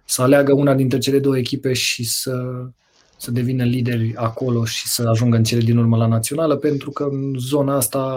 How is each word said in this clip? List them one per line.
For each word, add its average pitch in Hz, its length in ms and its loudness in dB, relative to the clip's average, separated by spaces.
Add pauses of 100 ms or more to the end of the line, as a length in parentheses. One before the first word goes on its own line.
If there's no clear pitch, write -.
să - 160 -4
aleagă 139 320 6
una 139 200 4
dintre 131 240 2
cele 135 220 0
două 139 180 0
echipe 131 360 -2
și - 300 -4
să, 127 640 -6 (520)
să - 140 -12
devină 123 320 0
lideri 120 520 0
acolo 120 500 -2
și - 220 -8
să 120 200 -2
ajungă 113 300 4
în 113 60 4
cele 120 180 2
din 117 160 2
urmă 117 200 4
la 117 80 2
națională, 143 500 0
pentru 143 360 -2
că - 120 -6
în 135 340 -4
zona 139 380 0
asta 135 240 -2 (180)